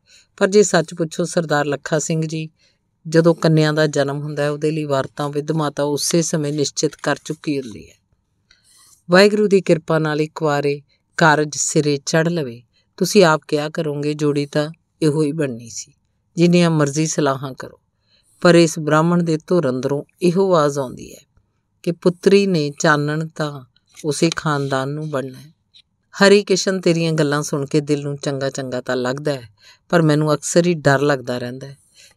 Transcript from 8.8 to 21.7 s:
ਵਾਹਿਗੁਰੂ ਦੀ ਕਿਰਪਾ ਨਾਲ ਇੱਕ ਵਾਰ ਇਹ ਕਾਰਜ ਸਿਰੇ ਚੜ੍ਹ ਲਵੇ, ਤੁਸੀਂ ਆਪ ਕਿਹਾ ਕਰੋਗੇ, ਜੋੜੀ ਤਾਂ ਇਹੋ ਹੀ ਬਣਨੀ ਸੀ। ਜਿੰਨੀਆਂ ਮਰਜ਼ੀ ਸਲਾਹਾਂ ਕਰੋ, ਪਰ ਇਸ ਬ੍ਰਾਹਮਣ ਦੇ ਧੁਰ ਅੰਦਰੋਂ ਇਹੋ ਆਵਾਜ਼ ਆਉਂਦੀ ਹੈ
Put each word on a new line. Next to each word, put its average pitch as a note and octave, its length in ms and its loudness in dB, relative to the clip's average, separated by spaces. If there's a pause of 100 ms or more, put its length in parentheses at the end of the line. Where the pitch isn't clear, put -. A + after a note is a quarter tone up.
ਵਾਹਿਗੁਰੂ G3+ 360 6
ਦੀ G3 140 4
ਕਿਰਪਾ E3 380 2
ਨਾਲ D#3 220 -2
ਇੱਕ D#3 220 -6
ਵਾਰ C#3+ 220 0
ਇਹ C#3+ 180 -4 (340)
ਕਾਰਜ D3+ 400 4
ਸਿਰੇ D3 500 0
ਚੜ੍ਹ E3 240 0
ਲਵੇ, B2+ 320 -8 (340)
ਤੁਸੀਂ F#3+ 280 4
ਆਪ D#3 240 4
ਕਿਹਾ D3+ 200 -2
ਕਰੋਗੇ, D3 460 -4
ਜੋੜੀ D3 320 -2
ਤਾਂ D3+ 240 -2 (320)
ਇਹੋ D#3 200 2
ਹੀ D3 100 0
ਬਣਨੀ B2 360 -6
ਸੀ। - 240 -16 (440)
ਜਿੰਨੀਆਂ F3 340 4
ਮਰਜ਼ੀ D3+ 360 0
ਸਲਾਹਾਂ C3+ 480 -4
ਕਰੋ, - 260 -18 (600)
ਪਰ F3 140 6
ਇਸ E3+ 240 4
ਬ੍ਰਾਹਮਣ D#3+ 440 2
ਦੇ E3 240 0
ਧੁਰ E3 240 2
ਅੰਦਰੋਂ C3+ 340 -4 (180)
ਇਹੋ F3+ 240 2
ਆਵਾਜ਼ D3 320 2
ਆਉਂਦੀ B2+ 360 -10
ਹੈ - 60 -20 (600)